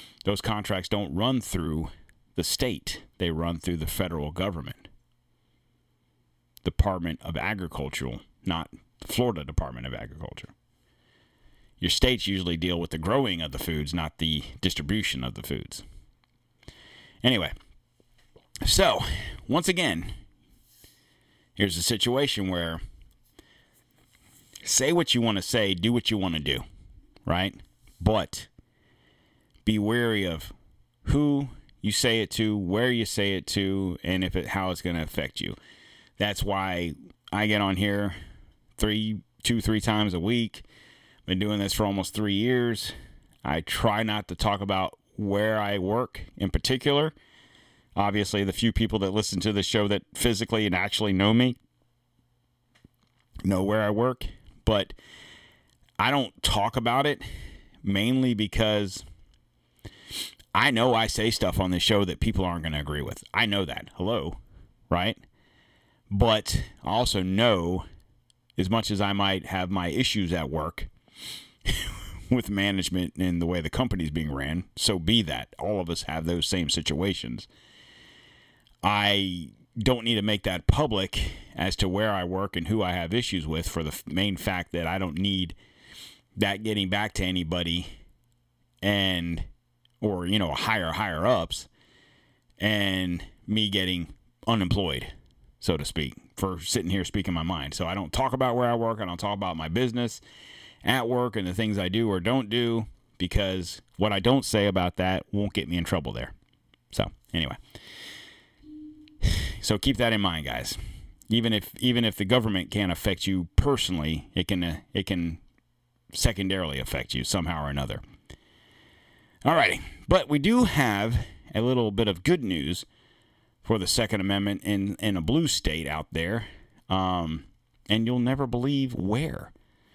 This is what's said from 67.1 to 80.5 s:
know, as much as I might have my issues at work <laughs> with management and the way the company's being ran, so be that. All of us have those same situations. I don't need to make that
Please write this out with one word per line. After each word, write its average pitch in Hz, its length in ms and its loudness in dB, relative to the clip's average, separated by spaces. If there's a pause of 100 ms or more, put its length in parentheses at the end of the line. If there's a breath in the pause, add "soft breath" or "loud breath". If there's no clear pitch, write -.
know, 92 600 2 (760 loud breath)
as 92 100 0
much 110 220 2
as 98 100 0
I 101 120 2
might 98 340 0
have 92 240 -2
my 90 180 0
issues 92 440 0
at 80 180 -2
work 78 380 -4 (760 loud breath)
<laughs> - 60 2 (600 loud breath)
with 123 200 2
management 98 640 0
and 87 240 0
the 85 60 0
way 87 140 0
the 78 100 -4
company's 98 400 -2
being 76 220 -4
ran, 73 320 -4 (120)
so 101 220 2
be 104 240 4
that. 67 340 -6
All 98 240 -2
of 82 80 -4
us 85 140 -4
have 80 220 -6
those 85 240 -2
same 87 200 0
situations. 76 800 -2 (1400 loud breath)
I 98 680 2 (280)
don't 117 260 2
need 117 120 2
to 101 60 2
make 104 200 2
that 90 240 -2